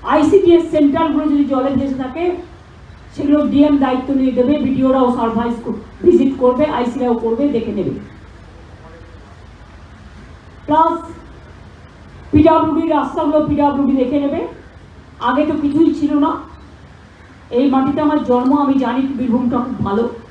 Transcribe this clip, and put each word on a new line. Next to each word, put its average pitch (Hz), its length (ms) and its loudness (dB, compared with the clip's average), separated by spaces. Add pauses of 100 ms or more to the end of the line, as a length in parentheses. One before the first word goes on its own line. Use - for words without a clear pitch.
(140)
আইসিডিএস 339 580 4
সেন্টারগুলো 302 600 2
যদি 285 200 2
জলে 269 260 0
ভেসে 277 260 -4
থাকে, 320 200 -6 (880)
সেগুলো 285 280 0 (120)
ডিএম 285 320 4
দায়িত্ব 254 260 -2 (100)
নিয়ে 254 180 0
দেবে, 254 160 2 (120)
বিডিওরাও 262 420 2 (100)
সারভাইস 226 460 -2
কর-, - 180 -8 (200)
ভিজিট 269 300 4 (100)
করবে, 247 220 2 (140)
আইসিরাও 240 460 -2
করবে, 226 200 -2 (120)
দেখে 226 220 -4
নেবে। 147 160 -4 (2750)
প্লাস 320 300 2 (1400)
পিডাব্লিউডি 320 560 4
রাস্তাগুলো 302 600 0
পিডাব্লিউডি 277 540 0
দেখে 269 220 -2
নেবে। 330 180 -4 (880)
আগে 269 200 0
তো 311 40 -2 (100)
কিছুই 294 360 2
ছিল 294 120 -2 (140)
না, 330 60 0 (1300)
এই 277 160 2
মাটিতে 285 280 0
আমার 302 180 0 (100)
জন্ম, 247 220 2 (120)
আমি 277 200 0
জানি 247 180 -4 (160)
বীরভূমটা 240 480 -2
খুব 202 120 -10 (100)
ভালো। 208 160 -2 (280)